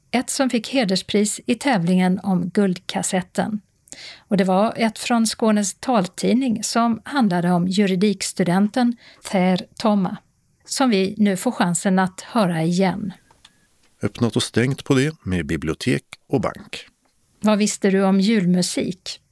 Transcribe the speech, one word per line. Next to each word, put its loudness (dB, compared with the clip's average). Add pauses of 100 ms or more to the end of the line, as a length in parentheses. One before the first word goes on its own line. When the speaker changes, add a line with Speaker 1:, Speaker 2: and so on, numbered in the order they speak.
(100)
Speaker 1:
Ett -2
som 0
fick -2
hederspris 0
i 0
tävlingen 2
om -2
Guldkassetten. -2 (560)
Och -2
det 4
var 2
ett -2
från 0
Skånes 0
taltidning 0
som 0
handlade 0
om 2
juridikstudenten 0 (340)
Ther 2 (120)
Toma, 0 (480)
som 0
vi 2
nu 2
får -2
chansen 0
att -2
höra 0
igen. 0 (880)
Speaker 2:
Öppnat -2
och 0
stängt -2
på 0
det 0
med -2
bibliotek -4 (240)
och 0
bank. -8 (560)
Speaker 1:
Vad 2
visste 0
du 2
om 4
julmusik? 0 (120)